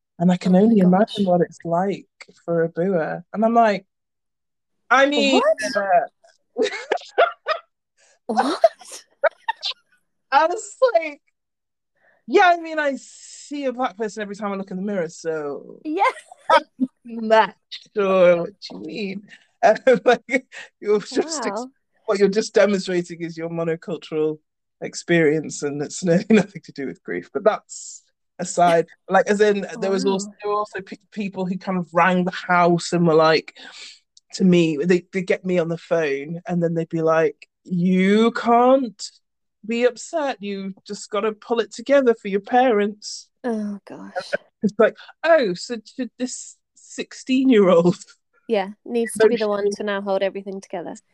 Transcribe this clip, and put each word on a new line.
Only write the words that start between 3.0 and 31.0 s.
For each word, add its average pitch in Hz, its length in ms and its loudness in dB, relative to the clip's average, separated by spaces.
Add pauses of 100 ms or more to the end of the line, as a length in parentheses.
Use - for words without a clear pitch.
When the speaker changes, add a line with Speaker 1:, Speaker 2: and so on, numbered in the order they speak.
Speaker 1:
And 214 120 0
I'm 226 80 0
like, 214 320 2 (1040)
I 269 160 4
mean, 285 360 2
Speaker 2:
What? 523 420 0 (800)
Speaker 1:
uh, - 60 0
<laughs> 440 80 -10 (1500)
Speaker 2:
What? - 800 -2 (1300)
Speaker 1:
I 302 160 4
was 359 280 -8 (180)
like, 311 280 -2 (1080)
"Yeah, 359 260 4
I 339 60 -4
mean, 320 200 -10
I 277 180 -2
see - 680 -14
a 254 80 -4
black 240 240 -4
person 214 240 -8
every 202 140 -10
time 202 160 -6
I 196 40 -6
look 190 160 -10
in 185 60 -8
the 185 60 -6
mirror, 196 260 -4
so 151 760 -10
Speaker 2:
Yeah. 320 180 -4 (240)
Speaker 1:
<laughs> - 240 -10
I'm 311 140 4 (400)
not 220 500 0 (400)
sure 185 460 4
what 202 120 -8 (180)
you 185 80 -16
mean." 196 540 -10
<laughs> - 40 -20 (260)
Um, 208 120 6 (300)
like, 247 400 0 (340)
you're 208 200 0
just 277 480 -4
ex- 208 140 -4
Speaker 2:
Wow. 262 100 -12 (340)
Speaker 1:
what 202 140 0
you're 202 100 6
just 220 240 -2
demonstrating 185 720 0
is 165 120 -10
your 165 140 -8
monocultural 165 880 -6 (440)
experience, 156 800 0
and 147 180 -6
it's - 220 -10
no-, 175 220 4
<laughs> - 40 0
nothing 202 360 2
to 151 80 -20
do 139 120 -10
with 87 160 -12
grief. - 320 -10
But - 100 -4
that's - 600 -4 (340)
aside. 175 480 2 (240)
Like, 185 180 2
as 208 140 2
in, 202 240 2 (140)
there 190 100 -2
was 190 160 -2
also, 196 220 -2
Speaker 2:
Wow. - 160 -20
Speaker 1:
there 208 80 -4
were 208 80 0
also 202 220 -8
pe-, - 160 -16 (140)